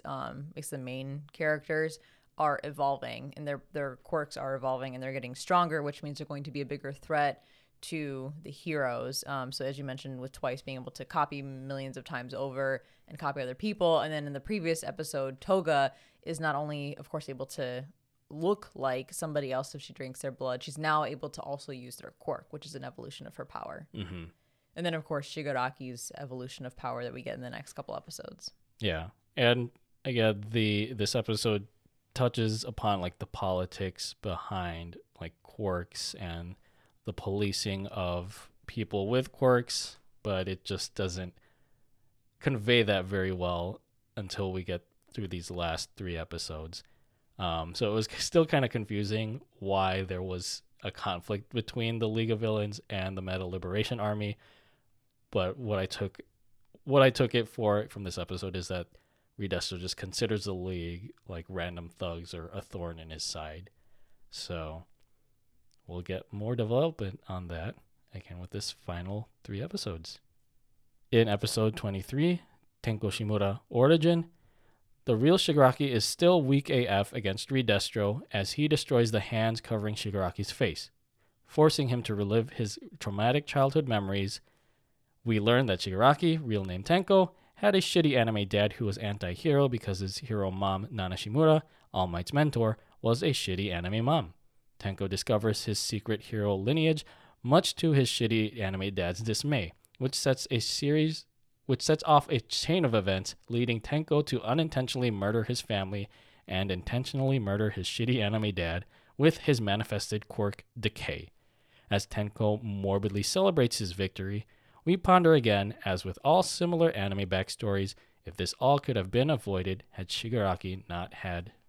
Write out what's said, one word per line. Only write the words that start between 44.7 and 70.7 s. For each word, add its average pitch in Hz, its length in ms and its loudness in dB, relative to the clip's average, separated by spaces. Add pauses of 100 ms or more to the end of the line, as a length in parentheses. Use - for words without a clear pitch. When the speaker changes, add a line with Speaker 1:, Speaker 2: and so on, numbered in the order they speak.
Speaker 2:
through 101 160 -6
these 87 240 -8
last 85 460 -2
three 90 180 -6
episodes. 80 680 -10 (560)
Um, 82 360 -2
so 107 160 0
it - 20 0
was 110 200 2
<laughs> - 60 -10
still - 260 4
kinda 135 240 2
confusing 107 720 -2 (180)
why 95 440 2
there 92 200 -6
was 90 380 -6 (220)
a 101 80 -6
conflict 101 600 -6
between 117 480 -2
the 113 80 0
League 113 240 0
of 107 80 0
Villains 107 400 0 (100)
and 95 280 -4
the 95 40 -6
Meta 92 240 -4
Liberation 92 540 -2
Army. 104 380 -2 (920)
But 95 260 0
what 104 220 -2
I 95 80 0
took, - 340 -6 (600)
what 139 180 6
I 131 80 10
took 123 260 2
it 113 140 0
for 107 400 2
from 104 140 -10
this 90 140 -6
episode 92 380 -6
is 90 140 -6
that 85 180 -6 (480)
Reed 101 160 -6
Destro 90 280 -2
just 90 180 -6
considers 101 480 -2
the 101 80 -4
League, 90 580 -6 (160)
like, 85 220 -10
random 87 400 -6
thugs 85 440 -8
or 82 200 -10
a 98 80 -8
thorn 85 380 -8
in 80 100 -16
his 80 140 -10
side. 80 480 -10 (580)
So 82 560 -8 (1000)
we'll 90 140 -8
get 87 300 -8
more 107 240 -4
development 120 720 0
on 92 200 -8
that, 85 280 -6 (380)
again, 90 260 -14
with 90 120 -14
this - 200 -8
final 92 580 -8 (140)
three 101 180 -6
episodes. 101 580 -8 (920)